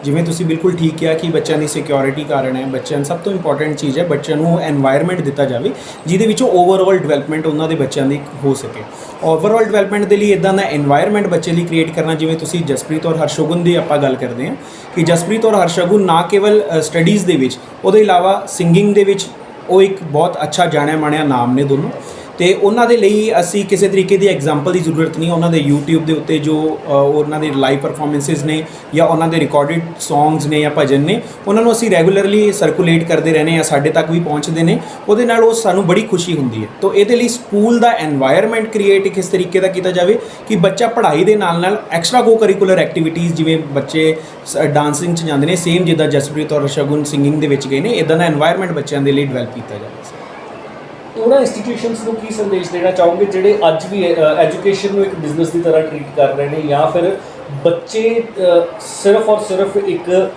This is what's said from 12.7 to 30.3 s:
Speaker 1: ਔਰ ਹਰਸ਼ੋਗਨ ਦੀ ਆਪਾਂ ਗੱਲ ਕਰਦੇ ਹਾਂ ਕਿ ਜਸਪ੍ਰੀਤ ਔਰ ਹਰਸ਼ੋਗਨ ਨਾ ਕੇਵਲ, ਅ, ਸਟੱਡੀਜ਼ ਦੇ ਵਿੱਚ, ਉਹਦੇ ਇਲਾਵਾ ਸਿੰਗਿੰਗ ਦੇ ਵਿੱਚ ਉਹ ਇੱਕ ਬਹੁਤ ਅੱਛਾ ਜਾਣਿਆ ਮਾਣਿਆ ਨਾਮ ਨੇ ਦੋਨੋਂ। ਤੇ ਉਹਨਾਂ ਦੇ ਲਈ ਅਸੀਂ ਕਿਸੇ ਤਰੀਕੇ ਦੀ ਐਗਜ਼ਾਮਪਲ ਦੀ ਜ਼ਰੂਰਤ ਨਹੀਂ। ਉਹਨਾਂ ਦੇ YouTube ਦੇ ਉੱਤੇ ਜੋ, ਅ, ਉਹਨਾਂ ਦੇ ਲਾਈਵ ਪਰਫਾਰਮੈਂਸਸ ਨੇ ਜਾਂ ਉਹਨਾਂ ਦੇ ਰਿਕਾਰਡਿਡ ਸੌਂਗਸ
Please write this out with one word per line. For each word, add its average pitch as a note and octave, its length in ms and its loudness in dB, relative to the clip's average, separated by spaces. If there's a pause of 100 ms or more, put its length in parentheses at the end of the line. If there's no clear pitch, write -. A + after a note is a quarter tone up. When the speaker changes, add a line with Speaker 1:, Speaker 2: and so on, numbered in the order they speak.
Speaker 1:
ਔਰ E3 120 0
ਹਰਸ਼ੋਗਨ D#3+ 460 -2
ਦੀ E3+ 120 4
ਆਪਾਂ D#3 220 0
ਗੱਲ C3+ 180 2
ਕਰਦੇ A#2+ 320 -6
ਹਾਂ A#3+ 80 -6 (400)
ਕਿ F3 60 0
ਜਸਪ੍ਰੀਤ F3 440 0
ਔਰ G#3+ 100 4
ਹਰਸ਼ੋਗਨ F3 460 2
ਨਾ E3+ 200 2
ਕੇਵਲ, G3+ 420 2 (140)
ਅ, D#3+ 40 2
ਸਟੱਡੀਜ਼ F3 440 0
ਦੇ F3 100 2
ਵਿੱਚ, C3 220 0 (280)
ਉਹਦੇ G3 140 6
ਇਲਾਵਾ F#3+ 480 4
ਸਿੰਗਿੰਗ F#3+ 480 2
ਦੇ G3+ 80 6
ਵਿੱਚ G3 240 0 (420)
ਉਹ F#3 120 6
ਇੱਕ F#3+ 220 2
ਬਹੁਤ D#3 400 -2
ਅੱਛਾ F3 220 0
ਜਾਣਿਆ D#3 320 0
ਮਾਣਿਆ D3+ 260 0
ਨਾਮ B2+ 320 2
ਨੇ C#3 80 2
ਦੋਨੋਂ। C#3 260 0 (480)
ਤੇ F#3 160 4
ਉਹਨਾਂ A3 340 2
ਦੇ A#3 100 6
ਲਈ G#3 420 2
ਅਸੀਂ F#3+ 260 0
ਕਿਸੇ G3 220 2
ਤਰੀਕੇ F#3+ 300 2
ਦੀ G3 100 4
ਐਗਜ਼ਾਮਪਲ D3+ 440 0
ਦੀ F3+ 80 2
ਜ਼ਰੂਰਤ D#3+ 380 -2
ਨਹੀਂ। E3 140 -2
ਉਹਨਾਂ E3+ 200 0
ਦੇ D#3 200 0
YouTube D#3 340 0
ਦੇ D#3+ 80 0
ਉੱਤੇ D#3 240 -2
ਜੋ, D#3 500 -2
ਅ, D3+ 40 -2
ਉਹਨਾਂ D3 480 2
ਦੇ D#3 160 -2
ਲਾਈਵ C3+ 240 2
ਪਰਫਾਰਮੈਂਸਸ D3 640 -4
ਨੇ D#3 200 -2 (320)
ਜਾਂ D#3+ 120 4
ਉਹਨਾਂ E3 200 0
ਦੇ E3 120 0
ਰਿਕਾਰਡਿਡ D3+ 420 0 (180)
ਸੌਂਗਸ D3+ 460 0